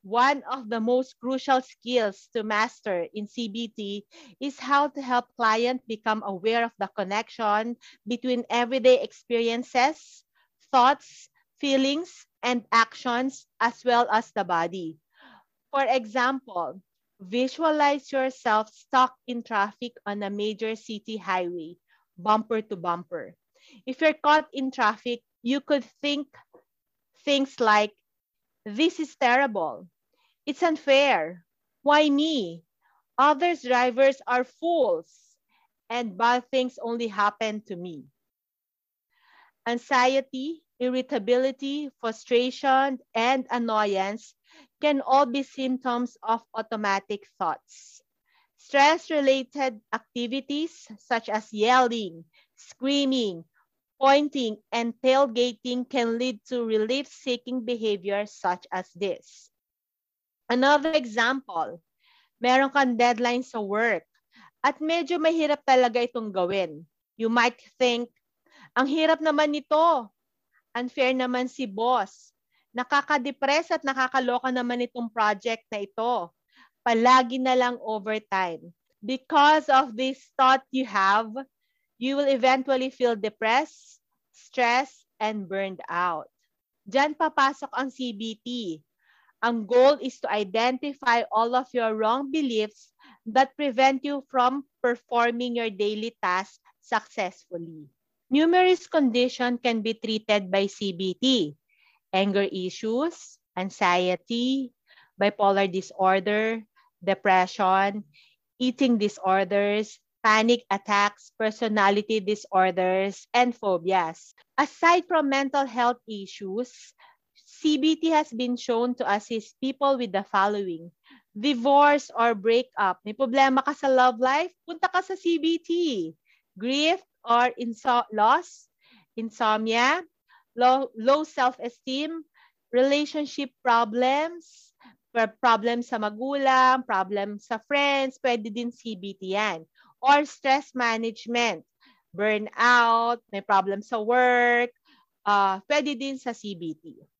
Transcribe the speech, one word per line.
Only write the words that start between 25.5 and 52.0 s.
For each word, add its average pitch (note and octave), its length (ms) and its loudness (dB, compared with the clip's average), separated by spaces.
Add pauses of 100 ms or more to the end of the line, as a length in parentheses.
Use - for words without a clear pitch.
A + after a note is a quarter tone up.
could C#4 320 -2 (160)
think C#4+ 240 -4 (960)
things C#4 320 0
like, G#3+ 400 2 (640)
"This D4+ 400 -2
is - 160 -10
terrible. G#3+ 720 0 (540)
It's C#4+ 160 -8
unfair. C4+ 880 2 (400)
Why D4 240 4
me? C#4 560 -2 (480)
Others D4+ 480 2
drivers B3+ 640 2
are B3 160 0
fools. B3+ 640 -2 (800)
And A3+ 320 -6
bad A#3+ 320 2
things B3+ 320 -2
only A#3 240 -4
happen G#3 640 -2
to F3 80 -10
me." D#3 320 -14 (1500)
Anxiety, C4 960 0 (240)
irritability, C4 1040 -2 (160)
frustration, B3+ 960 0 (160)
and B3+ 400 0
annoyance G#3+ 800 -2 (480)
can D4 240 2
all C4+ 160 4
be C4 240 -2
symptoms B3+ 720 -4
of A3 320 -4
automatic G#3 720 -4 (160)
thoughts. - 640 -8 (560)
Stress-related C#4 1200 0 (160)
activities C4 1040 -8
such A3+ 320 -6
as G#3+ 240 -6
yelling, A3 720 0 (320)